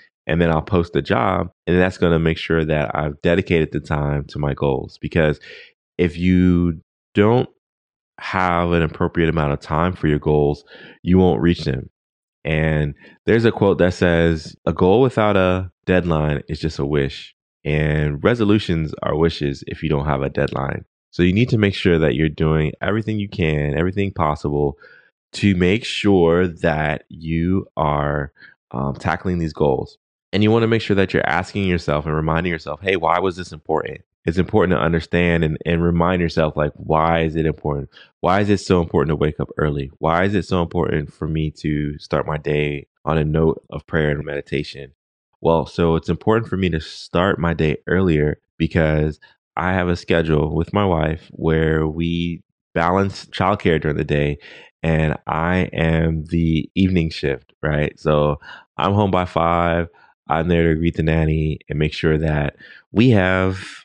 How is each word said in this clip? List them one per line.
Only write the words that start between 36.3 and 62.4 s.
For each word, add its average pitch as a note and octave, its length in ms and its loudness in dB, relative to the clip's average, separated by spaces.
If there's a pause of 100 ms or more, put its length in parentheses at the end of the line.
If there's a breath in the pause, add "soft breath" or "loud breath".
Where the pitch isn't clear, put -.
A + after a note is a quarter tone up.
like, D2 180 0
"Why E2 460 0
is D#2+ 160 -2
it D#2+ 80 0
important? D2 440 -4 (300 loud breath)
Why F#2 220 2
is G2+ 80 0
it G2+ 100 4
so F2+ 220 2
important D#2+ 300 0
to D2+ 40 0
wake D2+ 240 -2
up C#2 180 -6
early? C#2+ 320 -2 (100)
Why E2 260 2
is G#2 100 0
it E2+ 80 0
so F#2 180 0
important D#2+ 520 -2
for D#2+ 160 -8
me D#2 200 -2 (120)
to D2 360 -4
start C#2+ 300 -4
my D2+ 80 -4
day D2 520 -4 (180)
on D#2+ 120 0
a D2+ 60 2
note D#2+ 460 0
of - 180 -14
prayer D#2 220 0
and D2 160 -4
meditation?" C#2+ 640 -8 (480)
Well, D#2 260 2
so E2 300 0
it's D#2+ 140 -2
important A2 400 0
for F#2 80 -4
me F#2+ 140 0
to D#2+ 100 -2
start - 580 -2
my E2 140 0
day D#2 240 0 (100)
earlier D#2 540 2 (160)
because D#2 600 0 (380 soft breath)
I F2+ 160 -2
have F2+ 160 0
a F2 80 0
schedule D#2+ 580 0
with D#2+ 200 -4
my G#2 100 2
wife D#2+ 480 -2
where D#2+ 560 0
we E2+ 560 -4 (320)
balance F#2 520 0
childcare F#2 520 0
during D2+ 160 -2
the D#2 80 -2
day, D2 360 -2 (440 loud breath)
and D#2+ 320 0 (100)
I E2+ 460 -2
am D#2+ 540 0
the E2 500 -2
evening F#2 360 0
shift, - 420 -6 (100)
right? D2+ 340 -2
So D2+ 440 0 (360 loud breath)
I'm F#2+ 160 0
home G2+ 160 2
by F2+ 140 0
five. E2+ 640 0 (420 soft breath)
I'm E2 200 0
there E2 240 2
to - 20 0
greet E2 220 -2
the D#2+ 60 0
nanny D#2 560 0 (100)
and D2 100 -4
make D#2 140 -2
sure D#2 240 0
that D2+ 400 -2 (340 loud breath)